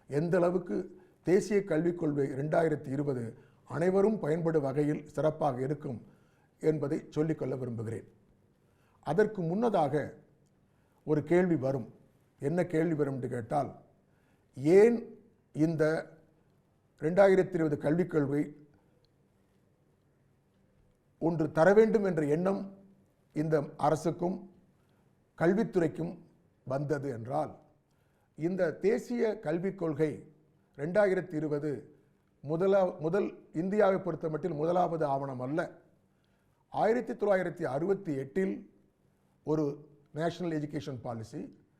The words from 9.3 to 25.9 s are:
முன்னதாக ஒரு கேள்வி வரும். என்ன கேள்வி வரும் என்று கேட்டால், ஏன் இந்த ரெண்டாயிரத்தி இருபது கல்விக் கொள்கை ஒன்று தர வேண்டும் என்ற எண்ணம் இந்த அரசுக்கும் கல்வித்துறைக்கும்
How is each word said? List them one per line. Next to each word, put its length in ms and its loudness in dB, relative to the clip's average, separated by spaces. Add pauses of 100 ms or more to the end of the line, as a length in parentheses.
முன்னதாக 720 2 (880)
ஒரு 180 0
கேள்வி 340 4
வரும். 360 -4 (460)
என்ன 280 0
கேள்வி 280 0
வரும் 200 -2
என்று 140 -6
கேட்டால், 480 -4 (800)
ஏன் 640 4 (340)
இந்த 600 0 (880)
ரெண்டாயிரத்தி 540 6
இருபது 240 0
கல்விக் 320 0
கொள்கை 460 0 (2500)
ஒன்று 340 0
தர 200 6
வேண்டும் 320 6
என்ற 220 0
எண்ணம் 460 0 (600)
இந்த 320 0 (120)
அரசுக்கும் 760 -2 (880)
கல்வித்துறைக்கும் 800 0 (460)